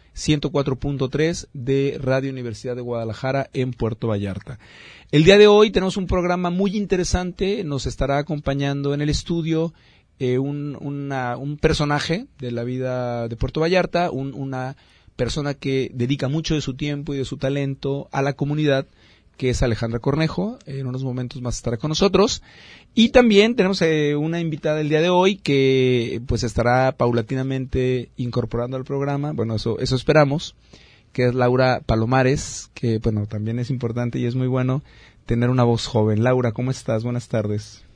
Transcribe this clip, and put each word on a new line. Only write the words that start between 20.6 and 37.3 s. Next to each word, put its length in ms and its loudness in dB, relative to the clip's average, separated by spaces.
En 220 -8
unos 160 -6
momentos 380 -6
más 160 -4
estará 200 -4
con 120 -4
nosotros. 520 2
Y 140 6
también 460 6
tenemos, 280 2
eh, 320 2
una 240 -4
invitada 420 -2
el 80 -2
día 120 2
de 80 2
hoy 280 4
que, 880 2
pues, 160 -2
estará 560 2
paulatinamente 1200 -2
incorporando 580 -4
al 100 -8
programa. 480 -4
Bueno, 220 -2
eso, 220 -2
eso 180 -2
esperamos, 600 2
que 140 2
es 80 0
Laura 500 2
Palomares, 880 0
que, 240 0
bueno, 300 0
también 320 -4
es 100 -4
importante 480 -4
y 80 -2
es 80 -2
muy 140 0
bueno 340 0
tener 240 2
una 120 4
voz 220 2
joven. 380 2
Laura, 300 2
¿cómo 180 -4
estás? 320 -4
Buenas 240 -6
tardes. 560 -4